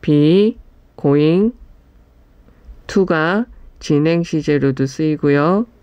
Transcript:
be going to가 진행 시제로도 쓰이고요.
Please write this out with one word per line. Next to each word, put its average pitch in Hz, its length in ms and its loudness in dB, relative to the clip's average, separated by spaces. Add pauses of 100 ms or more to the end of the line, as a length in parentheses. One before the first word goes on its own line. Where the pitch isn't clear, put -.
be 165 560 2 (400)
going 160 560 2 (1300)
to가 180 600 -2 (340)
진행 156 420 0
시제로도 139 640 -2
쓰이고요. 151 800 0 (160)